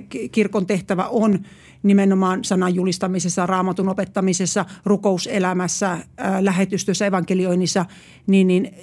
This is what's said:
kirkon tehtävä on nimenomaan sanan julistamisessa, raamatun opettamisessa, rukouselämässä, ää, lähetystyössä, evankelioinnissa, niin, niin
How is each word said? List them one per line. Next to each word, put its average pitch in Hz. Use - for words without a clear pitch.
kirkon 202
tehtävä 185
on 214
nimenomaan 190
sanan 180
julistamisessa, 180
raamatun 185
opettamisessa, 190
rukouselämässä, 185
ää, 190
lähetystyössä, 190
evankelioinnissa, 185
niin, 190
niin 185